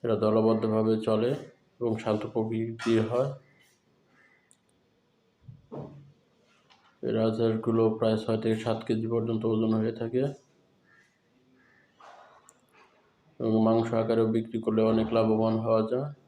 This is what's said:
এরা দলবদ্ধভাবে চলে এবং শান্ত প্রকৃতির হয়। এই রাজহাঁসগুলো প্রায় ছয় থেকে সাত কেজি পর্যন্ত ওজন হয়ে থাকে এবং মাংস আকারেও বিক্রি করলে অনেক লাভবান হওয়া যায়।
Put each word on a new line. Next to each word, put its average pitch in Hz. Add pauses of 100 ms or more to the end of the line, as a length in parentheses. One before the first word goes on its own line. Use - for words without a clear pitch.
এরা 113
দলবদ্ধভাবে 110
চলে 113 (460)
এবং 117
শান্ত 110 (100)
প্রকৃতির 113
হয়। 123 (3750)
এই 120
রাজহাঁসগুলো 110 (120)
প্রায় 110
ছয় 110
থেকে 113
সাত 113
কেজি 113
পর্যন্ত 113
ওজন 110
হয়ে 110
থাকে 117 (3250)
এবং 113 (100)
মাংস 113
আকারেও 113
বিক্রি 113
করলে 110
অনেক 110
লাভবান 110
হওয়া 113
যায়। 135 (180)